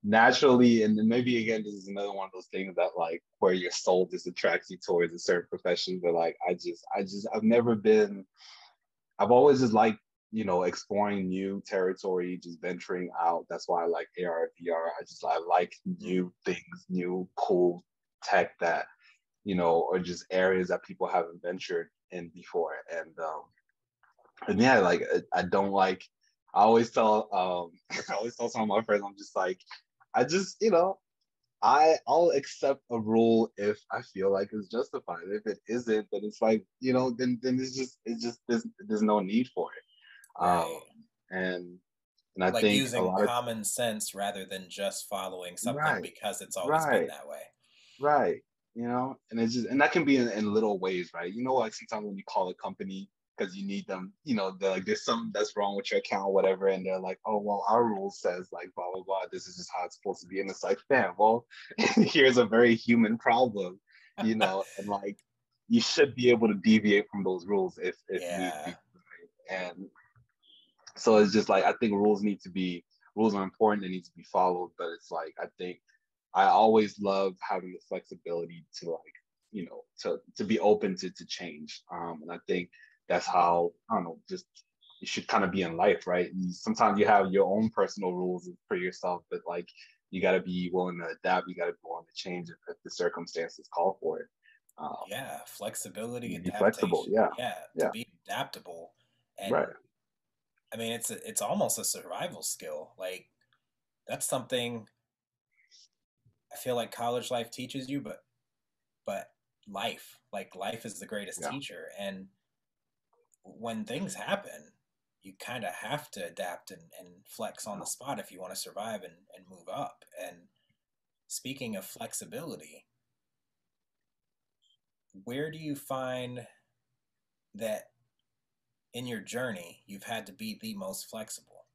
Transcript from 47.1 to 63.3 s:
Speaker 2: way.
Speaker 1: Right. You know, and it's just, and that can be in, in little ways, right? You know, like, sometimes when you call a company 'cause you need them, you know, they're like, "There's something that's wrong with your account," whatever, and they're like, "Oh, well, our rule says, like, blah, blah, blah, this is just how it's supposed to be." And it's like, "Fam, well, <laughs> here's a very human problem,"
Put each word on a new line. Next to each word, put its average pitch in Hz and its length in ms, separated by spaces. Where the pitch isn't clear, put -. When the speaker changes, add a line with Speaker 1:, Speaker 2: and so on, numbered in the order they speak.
Speaker 2:
way. 73 140
Speaker 1:
Right. 135 440
You 117 140
know, 127 280
and 113 80
it's 113 160
just, 120 120
and 135 160
that 151 100
can 170 120
be 139 120
in, 120 140
in 104 240
little 107 240
ways, 90 340
right? 87 200
You 117 120
know, 131 100
like, 113 200
sometimes 107 320
when 98 100
you 98 80
call 92 240
a 92 60
company 98 560
'cause 95 160
you 98 120
need 98 200
them, 95 280
you 143 100
know, 95 180
they're 95 180
like, 95 160
"There's 107 180
something 117 280
that's 104 240
wrong 101 200
with 101 140
your - 100
account," 98 320
whatever, 95 360
and 92 180
they're 92 140
like, 92 260
"Oh, 107 120
well, 101 300
our 117 160
rule 98 260
says, 92 420
like, 92 220
blah, 90 180
blah, 95 120
blah, 95 260
this 90 160
is 90 100
just 90 200
how 92 80
it's - 120
supposed 92 260
to 85 40
be." 95 140
And 98 100
it's - 120
like, 95 160
"Fam, 104 300
well, 113 280
<laughs> - 0
here's 139 600
a 117 80
very 117 280
human 113 440
problem," 104 640